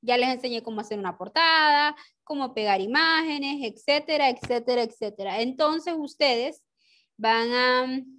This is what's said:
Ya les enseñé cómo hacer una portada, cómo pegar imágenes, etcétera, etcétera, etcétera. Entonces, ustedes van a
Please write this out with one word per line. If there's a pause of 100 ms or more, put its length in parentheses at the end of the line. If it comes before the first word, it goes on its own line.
Ya
les
enseñé
cómo
hacer
una
portada, (280)
cómo
pegar
imágenes,
etcétera,
etcétera,
etcétera.
Entonces,
ustedes (540)
van
a (180)